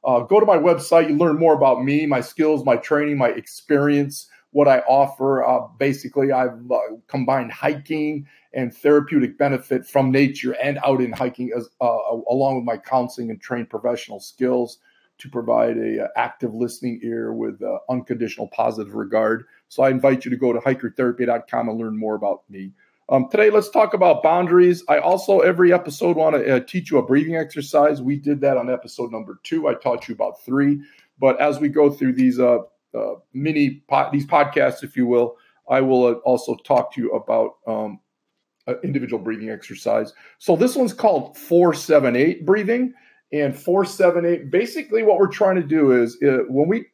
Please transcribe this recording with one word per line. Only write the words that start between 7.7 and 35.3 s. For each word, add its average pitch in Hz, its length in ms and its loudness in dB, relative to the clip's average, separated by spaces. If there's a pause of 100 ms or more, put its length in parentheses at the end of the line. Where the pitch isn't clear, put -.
and 127 180 -4
therapeutic 147 680 0
benefit 139 480 -2
from 135 240 2
nature 135 400 0 (100)
and 139 240 -4
out 135 160 2
in 120 120 -2
hiking, 123 440 -6
as, 113 100 -10 (140)
uh, 117 160 0 (320)
along 135 280 0
with 120 60 -6
my 117 140 -4
counseling 123 540 -4
and 104 100 -14
trained 120 300 -8
professional 113 480 -6
skills 123 580 -4 (400)
to - 140 -20
provide 117 480 0
a, 110 240 -4
uh, 113 120 -6
active 120 380 -6
listening 117 480 -6
ear 113 320 -6
with, 113 300 -8
uh, 98 160 -6 (100)
unconditional 117 600 -6
positive 107 440 -4
regard. 110 520 -2 (220)
So - 140 -4
I 135 80 4
invite 131 360 0
you - 40 -8
to 123 80 -4
go 127 160 0
to 117 60 -2
hiker 120 360 -4
therapy 123 300 -2
dot 120 240 -4
com 120 200 -4
and 113 100 -6
learn 110 180 -8
more 107 160 -4
about 101 380 -4
me. 95 220 -14 (380)
Um, 131 160 0
today, 214 220 4
let's 208 220 2
talk 214 240 2
about 175 260 4
boundaries. 175 680 4
I 147 120 4
also, 185 400 2
every 180 340 4
episode, 175 420 0
wanna, 156 260 2
uh, 131 180 2
teach 170 320 -8
you 147 80 4
a 123 40 0
breathing 151 320 0
exercise. 147 680 0
We 143 140 -4
did 139 240 -4
that 135 140 2
on 123 140 -4
episode 120 420 -6
number 101 300 -12
two. 160 260 -4
I 127 60 0
taught 117 340 -6
you 117 60 -10
about 104 300 -6
three. 143 360 0 (380)
But 131 240 2
as 143 180 0
we 147 100 0
go 147 200 4
through 135 240 -2
these, 127 260 2
uh, 120 200 4 (340)
uh, 110 220 -6 (180)
mini 143 540 -2
po-, - 240 0
these 143 160 -2
podcasts, 139 560 0
if - 120 -14
you 127 120 0
will, 120 300 2 (300)